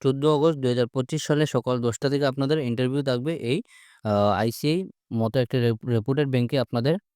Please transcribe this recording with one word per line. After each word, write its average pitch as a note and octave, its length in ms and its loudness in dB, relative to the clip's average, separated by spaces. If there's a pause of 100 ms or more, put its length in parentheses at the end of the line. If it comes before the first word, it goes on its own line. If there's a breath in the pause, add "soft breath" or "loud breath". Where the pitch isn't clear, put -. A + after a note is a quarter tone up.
চোদ্দ C3+ 240 2
আগস্ট D3+ 320 4
দুই C3 120 0
হাজার B2 160 0
পঁচিশ C3+ 360 -4
সালে D3+ 240 2
সকাল B2 340 -2
দশটা A#2+ 300 -2
থেকে C#3+ 160 0
আপনাদের C3+ 320 0
ইন্টারভিউ B2+ 440 -2
থাকবে C3+ 320 -2
এই, D3 280 -2 (420 loud breath)
আহ, G#2 280 4
আইসিআই D3 560 -2 (240)
মতো A2+ 260 0
একটা B2+ 220 0
রেপ-, A#2 280 0
রেপুটেড C3+ 400 0
ব্যাংকে B2+ 300 0
আপনাদের। B2 380 0 (200)